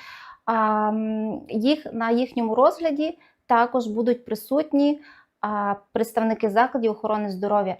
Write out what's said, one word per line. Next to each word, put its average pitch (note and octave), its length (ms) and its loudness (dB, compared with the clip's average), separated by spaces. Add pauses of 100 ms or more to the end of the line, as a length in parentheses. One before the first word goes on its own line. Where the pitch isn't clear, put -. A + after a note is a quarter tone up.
(460)
А, G#3+ 440 2
м, A3 600 -4
їх, C4+ 440 0
на A3+ 180 -2
їхньому A#3 440 -2
розгляді D#4+ 640 2 (280)
також A#3+ 400 2
будуть A#3 380 0
присутні, C#4+ 760 0 (460)
а, G3+ 280 -2 (160)
представники A3 580 0
закладів A3+ 420 2
охорони G#3+ 400 -4
здоров'я G3 480 0